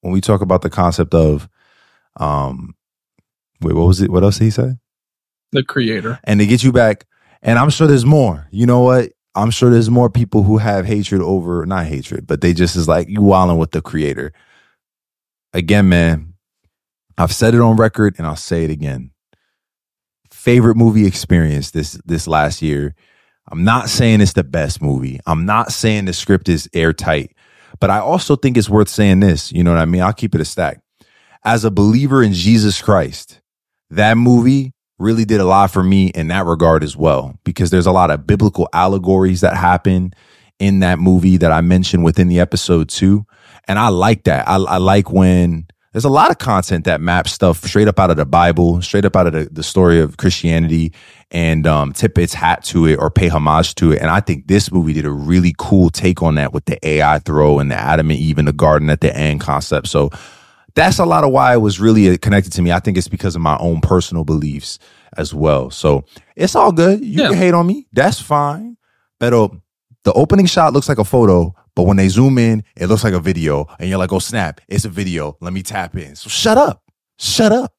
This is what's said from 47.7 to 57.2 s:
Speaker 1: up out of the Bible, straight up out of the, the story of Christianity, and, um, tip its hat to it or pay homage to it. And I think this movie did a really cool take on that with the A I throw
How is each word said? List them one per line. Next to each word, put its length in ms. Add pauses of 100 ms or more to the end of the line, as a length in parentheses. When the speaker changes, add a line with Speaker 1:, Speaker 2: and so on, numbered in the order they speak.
Speaker 1:
up 100
out 100
of 60
the 100
Bible, 560
straight 220
up 140
out 100
of 60
the, 180
the 120
story 360
of 160
Christianity, 800 (360)
and, 380
um, 240
tip 260
its 160
hat 320
to 220
it 80
or 160
pay 160
homage 480
to 160
it. 80
And 100
I 120
think 260
this 240
movie 220
did 120
a 60
really 460
cool 320
take 340
on 120
that 180
with 120
the 220
A 140
I 180
throw 400